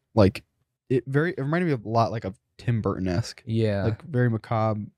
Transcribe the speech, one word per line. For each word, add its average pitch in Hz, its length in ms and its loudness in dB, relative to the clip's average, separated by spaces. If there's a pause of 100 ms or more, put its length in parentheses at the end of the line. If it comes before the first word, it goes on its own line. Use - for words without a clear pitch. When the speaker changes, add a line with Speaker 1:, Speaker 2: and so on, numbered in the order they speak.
(160)
Speaker 1:
like, 101 280 4 (460)
it 131 180 0
very, 147 240 0
it - 100 -8
reminded 160 240 0
me 156 80 2
of 113 120 -4
a 104 40 -10
lot, 110 240 2
like, 113 100 -6
of 95 160 -8 (180)
Tim 117 240 0
Burton-esque. 92 640 -2
Speaker 2:
Yeah. 110 380 0
Speaker 1:
Like, 110 200 -2
very 123 260 0
macabre 110 560 -2 (120)